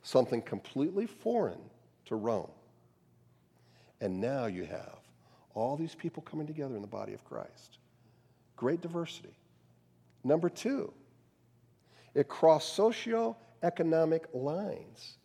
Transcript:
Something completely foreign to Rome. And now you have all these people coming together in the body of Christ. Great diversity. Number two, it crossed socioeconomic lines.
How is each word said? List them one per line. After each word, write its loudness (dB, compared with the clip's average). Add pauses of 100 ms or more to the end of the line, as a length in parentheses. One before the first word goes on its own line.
Something 4
completely -2
foreign -2 (440)
to -4
Rome. -2 (1500)
And -2
now -2
you -6
have -12 (540)
all -2
these -6
people -8
coming -8
together -6
in -6
the -10
body -8
of -16
Christ. -14 (800)
Great 0
diversity. -8 (880)
Number 4
two, -4 (1200)
it 4
crossed 6
socioeconomic 2
lines. -6